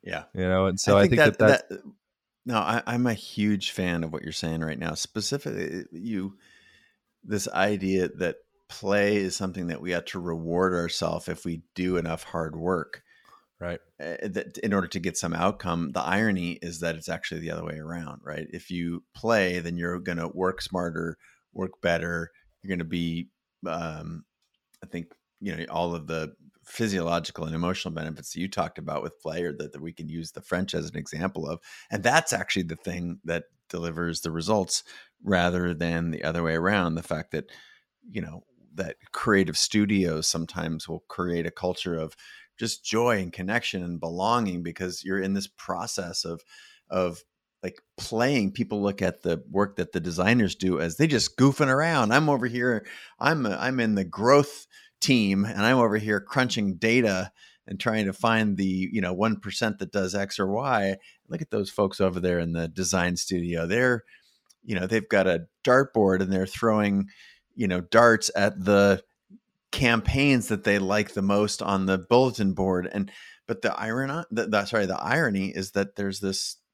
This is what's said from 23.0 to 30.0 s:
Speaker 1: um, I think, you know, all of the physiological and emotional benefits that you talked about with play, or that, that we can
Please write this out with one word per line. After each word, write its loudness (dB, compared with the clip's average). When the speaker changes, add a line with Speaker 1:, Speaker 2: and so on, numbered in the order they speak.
Speaker 1:
um, -8
I -18
think, -12
you -8
know, -8
all -2
of -10
the -6
physiological -2
and -6
emotional -2
benefits -10
that -8
you -4
talked -6
about -6
with -10
play, -6
or -2
that, -10
that -14
we -10
can -12